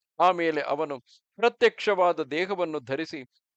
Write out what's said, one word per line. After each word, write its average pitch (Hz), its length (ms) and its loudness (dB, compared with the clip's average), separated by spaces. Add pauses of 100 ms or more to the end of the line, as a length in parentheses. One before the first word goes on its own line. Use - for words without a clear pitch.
(200)
ಆಮೇಲೆ 165 420 2
ಅವನು 143 380 -4 (360)
ಪ್ರತ್ಯಕ್ಷವಾದ 196 880 2
ದೇಹವನ್ನು 165 560 -4
ಧರಿಸಿ, 135 460 -8 (320)